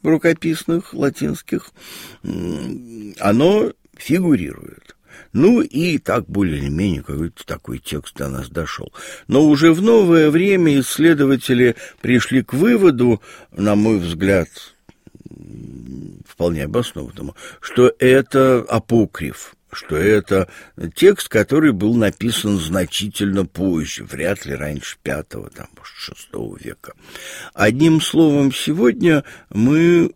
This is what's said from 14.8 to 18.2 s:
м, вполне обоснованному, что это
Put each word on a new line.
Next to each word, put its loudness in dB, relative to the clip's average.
м, -18
вполне -4
обоснованному, -8
что 2
это 2